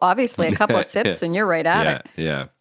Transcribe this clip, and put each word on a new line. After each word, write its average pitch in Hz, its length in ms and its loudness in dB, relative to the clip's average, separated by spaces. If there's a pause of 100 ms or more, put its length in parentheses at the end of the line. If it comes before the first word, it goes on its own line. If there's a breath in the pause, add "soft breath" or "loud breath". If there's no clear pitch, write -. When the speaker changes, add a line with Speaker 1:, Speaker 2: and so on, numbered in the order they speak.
Speaker 1:
obviously 190 460 2
a - 60 0
couple 208 220 2
Speaker 2:
<laughs> 190 60 2
Speaker 1:
of - 20 -4
sips 196 380 -2
and 170 120 -2
you're 208 120 0
right 165 180 0
at 165 220 2
Speaker 2:
Yeah, 143 100 0
Speaker 1:
it. - 100 -12 (100)
Speaker 2:
yeah. 69 280 -4 (160)